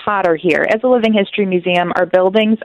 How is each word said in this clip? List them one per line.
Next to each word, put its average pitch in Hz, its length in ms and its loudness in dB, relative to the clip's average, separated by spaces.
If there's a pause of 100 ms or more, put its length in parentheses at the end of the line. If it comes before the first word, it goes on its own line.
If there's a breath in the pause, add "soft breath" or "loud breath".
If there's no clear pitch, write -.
potter 190 340 0
here. 151 340 0
As 220 140 0
a - 20 2
living 226 260 2
history 208 320 0
museum, 175 520 -2
our 180 100 0
buildings 196 580 2